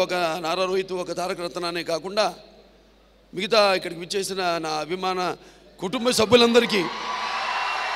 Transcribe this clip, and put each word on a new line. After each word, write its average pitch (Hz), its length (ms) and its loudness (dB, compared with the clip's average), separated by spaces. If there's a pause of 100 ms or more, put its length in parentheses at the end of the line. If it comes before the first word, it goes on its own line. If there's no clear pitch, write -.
ఒక 175 100 -2
నారా 175 500 0
రోహిత్, 190 280 -2
ఒక 180 200 -6
తారక 180 280 -4
రత్న 175 240 -6
అనే 170 180 -4
కాకుండా, 180 520 -2 (1000)
మిగతా 196 400 4
ఇక్కడికి 170 260 -4
విచ్చేసిన 180 580 -2
నా 160 100 -6
అభిమాన 180 680 -2 (420)
కుటుంబ 233 320 -2
సభ్యులందరికీ 233 720 6 (1120)